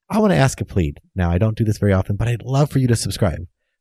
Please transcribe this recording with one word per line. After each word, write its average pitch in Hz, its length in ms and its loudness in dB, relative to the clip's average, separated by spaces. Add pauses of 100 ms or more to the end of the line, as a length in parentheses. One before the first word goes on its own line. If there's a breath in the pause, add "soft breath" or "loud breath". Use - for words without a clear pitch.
I 196 80 -2
want 214 140 4
to 165 60 2
ask 135 240 0
a 101 40 -4
plead. 76 340 -4 (160)
Now, 90 140 0
I 85 80 0
don't 110 200 0
do 120 60 -2
this 107 140 0
very 101 160 2
often, 95 220 0
but 110 120 -4
I'd 120 160 -4
love 139 280 0
for 135 80 0
you 131 80 2
to 117 80 2
subscribe. 92 460 -2 (400)